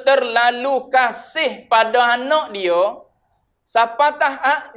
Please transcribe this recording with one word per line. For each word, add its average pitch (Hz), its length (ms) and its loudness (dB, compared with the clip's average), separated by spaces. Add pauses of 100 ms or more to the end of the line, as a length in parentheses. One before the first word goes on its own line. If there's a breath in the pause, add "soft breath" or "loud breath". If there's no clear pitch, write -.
terlalu 247 880 0
kasih 254 800 -2
pada 240 480 2
anak 277 320 -2
dia, 190 480 -2 (640)
siapa 285 560 0
tahap 277 600 -2